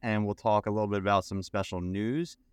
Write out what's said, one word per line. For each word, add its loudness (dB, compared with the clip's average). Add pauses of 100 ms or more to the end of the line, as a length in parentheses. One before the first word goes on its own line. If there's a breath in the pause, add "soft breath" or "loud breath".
and 0
we'll 0
talk 2
a -2
little 0
bit 2
about 2
some -4
special -4
news. -4 (180)